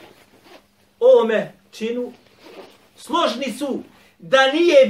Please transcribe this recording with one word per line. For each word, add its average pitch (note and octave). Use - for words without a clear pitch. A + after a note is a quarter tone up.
ovome A3
činu, A#3+
složni B3+
su C4+
da C4
nije D4+